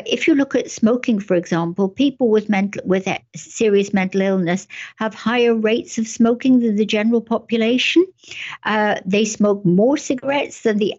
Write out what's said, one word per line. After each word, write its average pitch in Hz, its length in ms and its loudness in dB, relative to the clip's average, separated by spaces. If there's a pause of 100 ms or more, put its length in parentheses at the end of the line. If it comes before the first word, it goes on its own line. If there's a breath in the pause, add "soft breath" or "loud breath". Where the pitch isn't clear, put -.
if - 220 -2
you 311 80 4
look 277 180 0
at - 160 -2
smoking, 240 480 0
for 190 160 -2
example, 175 540 -2
people 262 400 0
with 214 200 2
mental, 202 380 -2
with 190 220 0
e-, 175 100 -6 (160)
serious 202 580 0
mental 190 300 0
illness 190 460 -2 (280 loud breath)
have 220 180 -6
higher 240 400 2
rates 220 440 -2
of 220 80 -2
smoking 240 540 2
than 226 160 0
the 214 100 2
general 220 340 0
population. 233 880 0 (560 loud breath)
Uh, 214 420 0
they 202 200 0
smoke 208 400 0
more 202 320 4
cigarettes 277 680 -4
than 214 160 0
the 202 200 0